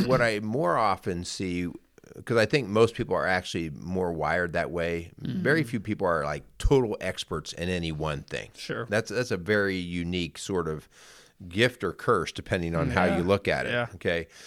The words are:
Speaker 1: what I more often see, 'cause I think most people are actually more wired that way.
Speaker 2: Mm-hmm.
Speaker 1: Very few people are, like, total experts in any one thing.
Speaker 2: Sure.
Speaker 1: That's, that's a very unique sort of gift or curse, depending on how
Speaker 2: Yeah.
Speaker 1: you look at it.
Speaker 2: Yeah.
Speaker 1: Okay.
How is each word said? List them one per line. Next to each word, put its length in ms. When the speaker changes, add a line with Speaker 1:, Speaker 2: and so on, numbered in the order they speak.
Speaker 1:
what 140
I 200
more 360
often 480
see, 420
'cause 120
I 100
think 220
most 260
people 220
are 100
actually 440
more 420
wired 400
that 180
way. 400
Speaker 2:
Mm-hmm. 200
Speaker 1:
Very 220
few 160
people 260
are, 180
like, 200
total 420
experts 540
in 140
any 220
one 320
thing. 320
Speaker 2:
Sure. 340
Speaker 1:
That's, 220
that's 220
a 40
very 400
unique 640
sort 300
of 200
gift 340
or 100
curse, 380
depending 460
on 140
how 160
Speaker 2:
Yeah. 100
Speaker 1:
you 80
look 240
at 180
it. 60
Speaker 2:
Yeah. 220
Speaker 1:
Okay. 320